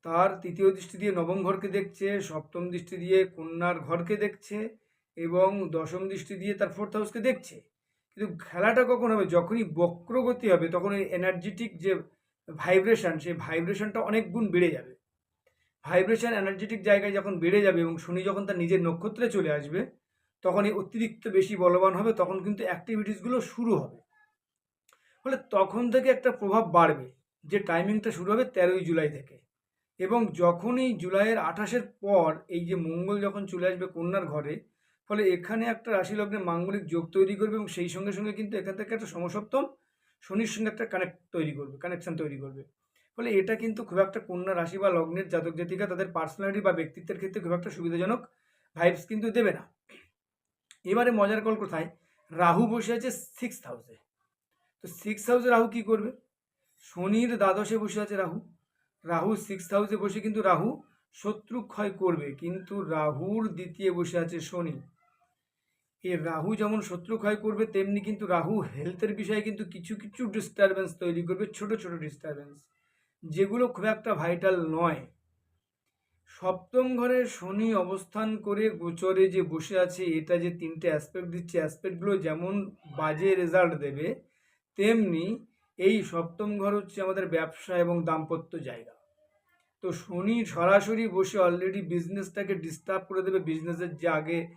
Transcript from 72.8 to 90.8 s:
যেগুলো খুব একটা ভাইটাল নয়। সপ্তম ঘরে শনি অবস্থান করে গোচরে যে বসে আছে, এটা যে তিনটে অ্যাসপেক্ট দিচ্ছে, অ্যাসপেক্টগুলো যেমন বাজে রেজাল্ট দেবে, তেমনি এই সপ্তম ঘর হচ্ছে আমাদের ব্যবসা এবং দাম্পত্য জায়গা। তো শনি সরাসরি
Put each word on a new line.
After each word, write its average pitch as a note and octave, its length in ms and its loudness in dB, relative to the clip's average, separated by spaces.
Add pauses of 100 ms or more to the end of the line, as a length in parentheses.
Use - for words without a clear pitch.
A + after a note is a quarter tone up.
যেগুলো G3 440 0
খুব G#3 180 -6
একটা A3 280 0
ভাইটাল F3 540 0
নয়। D#3+ 380 0 (1200)
সপ্তম B3 720 0
ঘরে B3 280 4
শনি G#3 500 -2
অবস্থান G3 600 -2
করে G#3 320 0
গোচরে F#3 580 2
যে F#3 140 2
বসে D#3+ 380 -2
আছে, F3+ 240 0
এটা E3 340 0
যে E3+ 140 0
তিনটে E3 360 -6
অ্যাসপেক্ট E3 400 -2
দিচ্ছে, E3+ 300 -4
অ্যাসপেক্টগুলো F3 600 -2
যেমন F3+ 580 -4 (220)
বাজে D#3 380 2
রেজাল্ট F3 380 4
দেবে, C#3+ 420 -4 (600)
তেমনি G3+ 680 2 (320)
এই G3 260 4
সপ্তম E3+ 540 -4
ঘর G3+ 180 0
হচ্ছে G3 260 -6
আমাদের F#3+ 260 -2
ব্যবসা E3 500 -2
এবং F3 260 2
দাম্পত্য D#3+ 600 -4
জায়গা। A#2 300 -14 (880)
তো F#3 100 -4
শনি G3+ 540 -2
সরাসরি G3+ 640 4